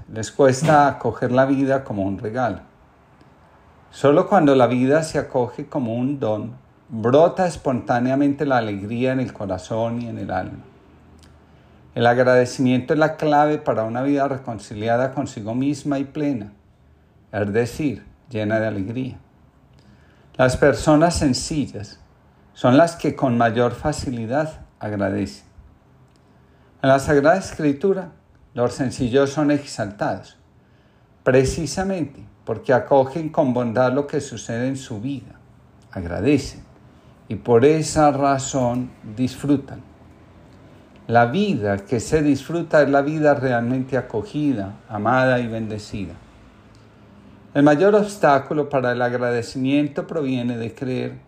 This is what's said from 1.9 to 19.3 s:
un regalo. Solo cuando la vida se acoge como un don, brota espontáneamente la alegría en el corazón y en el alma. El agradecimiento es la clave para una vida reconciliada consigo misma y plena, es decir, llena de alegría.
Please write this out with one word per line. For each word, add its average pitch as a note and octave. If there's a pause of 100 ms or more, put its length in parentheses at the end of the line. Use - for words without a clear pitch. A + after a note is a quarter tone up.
un G2
regalo. G#2+ (1300)
Solo D#3
cuando D3+
la B2
vida C3
se D#3
acoge B2
como A#2
un C3
don, A2 (340)
brota D3
espontáneamente C3+
la C3
alegría A2+
en C3
el A2
corazón A2+
y A#2
en A2
el G2
alma. - (1300)
El A#2
agradecimiento B2+
es D3
la D#3
clave D3+
para C#3
una A#2
vida C#3
reconciliada A#2
consigo A#2
misma C#3
y C3+
plena, C3+ (800)
es G2+
decir, A#2 (240)
llena G#2+
de A2
alegría. A2+ (1200)